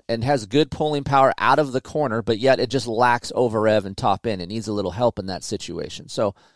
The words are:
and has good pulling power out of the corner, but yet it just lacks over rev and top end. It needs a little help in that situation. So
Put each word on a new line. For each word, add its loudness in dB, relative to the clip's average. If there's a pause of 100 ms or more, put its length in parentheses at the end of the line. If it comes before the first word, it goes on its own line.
and -4
has 0
good 2
pulling -4
power 4
out 4
of 0
the -2
corner, -4
but 0
yet 4
it -2
just -4
lacks 2
over 2
rev 4
and -12
top -2
end. -4
It -10
needs -8
a -4
little -4
help 0
in -8
that -10
situation. -8
So -2 (220)